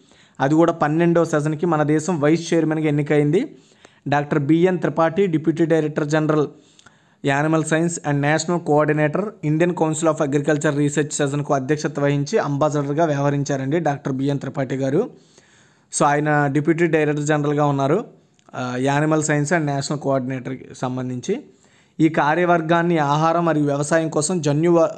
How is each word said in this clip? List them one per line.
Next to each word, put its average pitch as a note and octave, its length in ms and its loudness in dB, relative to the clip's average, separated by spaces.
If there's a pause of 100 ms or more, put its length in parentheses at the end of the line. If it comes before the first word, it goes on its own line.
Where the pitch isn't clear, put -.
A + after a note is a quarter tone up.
(400)
అది C#3+ 160 2
కూడా E3 160 4
పన్నెండవ E3 520 2
సెషన్కి D#3 420 -2
మన D#3 180 0
దేశం D3+ 360 0
వైస్ E3 340 0
చైర్మన్గా D#3 320 0
ఎన్నికైంది. D3+ 720 0 (500)
డాక్టర్ D3 320 0
బిఎన్ E3 400 2
త్రిపాఠి, E3 480 0
డిప్యూటీ D#3+ 380 0
డైరెక్టర్ D#3 420 0
జనరల్, D#3 400 0 (960)
Animal D#3+ 180 2
Science E3 320 0
and C#3+ 240 -2
National D#3 420 0 (120)
Coordinator, D3+ 520 2
Indian E3+ 500 -2
Council D#3+ 360 0
of D3+ 200 0
Agriculture D3 480 0
Research D3 320 0
సెషన్కు D3 440 -2
అధ్యక్షత D3 460 -2
వహించి C#3+ 380 0
అంబాసిడర్గా D3 680 0
వ్యవహరించారండి C#3+ 720 -2
డాక్టర్ C#3 340 -4
బిఎన్ C3+ 260 -2
త్రిపాఠి C3+ 360 -6
గారు. D3 340 -2 (840)
So D#3+ 120 0
ఆయన D3 420 2
డిప్యూటీ D#3 400 0
డైరెక్టర్ D3+ 380 0
జనరల్గా D3 400 0
ఉన్నారు, C#3+ 400 0 (500)
ఆ, B2+ 220 -6
Animal D3 420 0
Science D3 300 0
and E3+ 160 0
National C#3+ 420 -4
Coordinatorకి C3 680 -4
సంబంధించి. B2+ 680 -6 (560)
ఈ D#3+ 100 4
కార్యవర్గాన్ని E3+ 880 2
ఆహారం D#3 480 2
మరియు D3+ 200 2
వ్యవసాయం D3 440 0
కోసం D#3 320 -2
జన్యు D3+ 300 2
వ-, E3 260 4